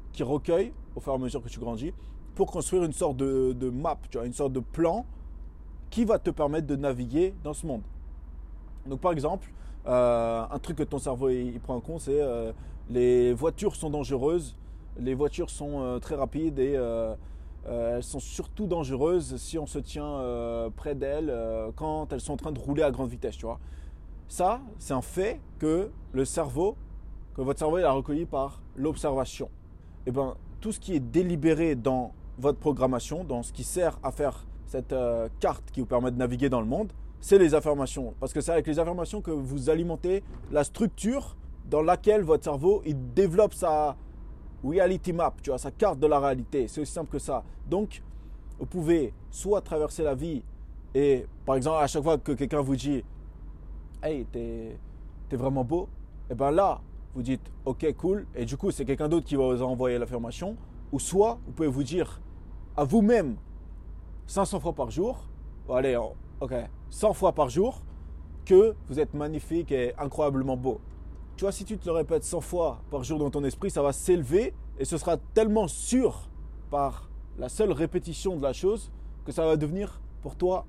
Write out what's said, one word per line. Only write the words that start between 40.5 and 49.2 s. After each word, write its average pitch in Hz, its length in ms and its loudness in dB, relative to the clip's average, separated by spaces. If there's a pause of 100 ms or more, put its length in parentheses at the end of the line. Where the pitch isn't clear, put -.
la 147 140 4
structure - 720 -2 (320)
dans 147 140 4
laquelle 190 400 6
votre 156 220 4
cerveau, 165 420 4
il 127 260 -2
développe 196 400 6
sa 151 420 2 (720)
reality 180 480 4
map, 165 300 2
tu - 80 -2
vois, 127 80 2
sa 143 120 -6
carte 185 280 4
de 147 80 6
la 151 120 8
réalité. 135 480 2
C'est 127 140 -6
aussi 147 120 -4
simple 160 180 -6
que 147 80 -4
ça. 131 260 -2 (240)
Donc, 196 340 -2 (560)
vous - 60 -6
pouvez 156 480 2 (180)